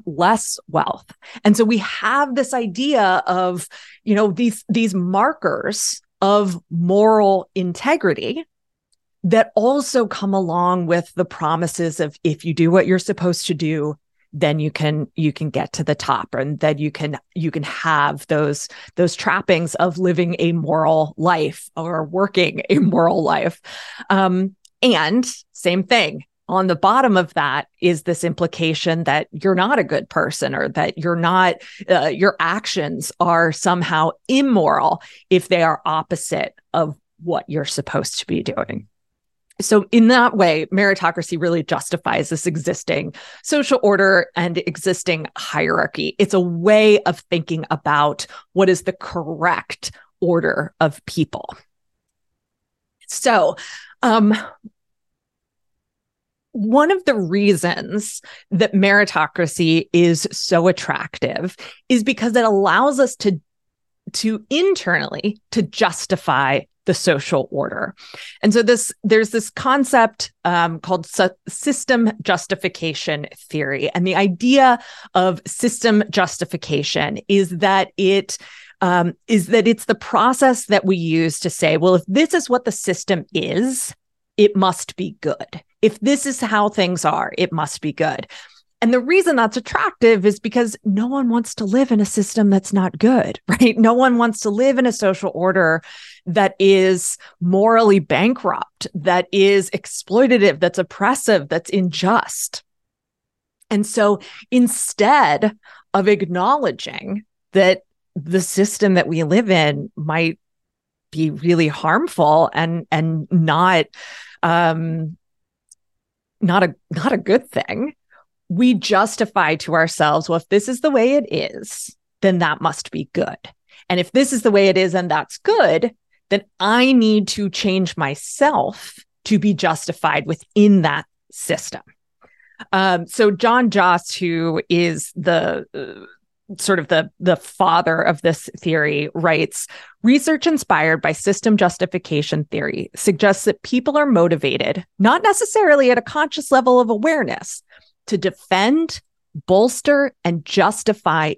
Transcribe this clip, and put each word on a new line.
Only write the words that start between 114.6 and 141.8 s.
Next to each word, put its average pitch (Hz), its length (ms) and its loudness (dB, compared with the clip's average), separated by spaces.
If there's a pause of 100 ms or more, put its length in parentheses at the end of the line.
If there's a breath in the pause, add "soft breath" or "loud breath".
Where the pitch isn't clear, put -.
not 185 220 2
a, 165 120 0 (160)
not 170 220 -2
a 214 60 0
good - 320 0
thing, - 440 -6 (540 soft breath)
we 240 260 2
justify 196 800 0
to 156 180 -6
ourselves, 160 540 0
"Well, 175 100 0
if - 100 -8
this 208 200 2
is 254 120 -6
the 311 100 2
way 262 240 4
it 285 160 0
is, - 640 -8 (280)
then 185 160 2
that 156 220 0
must 156 300 -4
be 156 220 -8
good. - 260 -4 (500 soft breath)
And 180 120 0
if 175 120 -6
this 262 200 2
is 240 100 -2
the 233 80 2
way 196 180 4
it 185 80 2
is 185 180 0
and 180 160 -2
that's 151 280 -4
good, 226 560 2 (360)
then 202 140 0 (140)
I 240 340 2
need 214 360 4
to 208 200 -4
change 185 480 -2
myself - 1040 -4 (260)
to 214 140 2
be 196 160 2
justified 160 720 -2
within 196 560 4
that 151 240 -2 (240)
system." - 520 -8 (880 loud breath)
Um, 185 340 0
so 214 240 2
John 233 400 2
Jost, 180 480 0
who 165 500 -2
is 170 460 0
the, 165 580 -2
uh, - 340 -14 (520)
sort 190 220 0
of 147 80 -10
the, 165 220 0 (100)
the 180 160 2
father 165 640 0
of - 220 -2
this 165 260 -2 (100)
theory, 151 560 -2
writes, 160 540 -2 (340 loud breath)
"Research 277 440 2
inspired 160 560 0
by 160 100 0
system 202 460 0
justification 165 840 -2